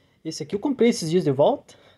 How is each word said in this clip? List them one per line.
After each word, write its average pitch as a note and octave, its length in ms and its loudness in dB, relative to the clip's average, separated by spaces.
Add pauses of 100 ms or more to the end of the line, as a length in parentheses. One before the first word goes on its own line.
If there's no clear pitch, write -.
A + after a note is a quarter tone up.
(240)
Esse D#3+ 180 -10
aqui C#3+ 120 -12
eu G3+ 60 -4
comprei B3 300 2
esses E3 200 -4
dias F3 140 0
de D3+ 80 2
volta. F3 420 0 (240)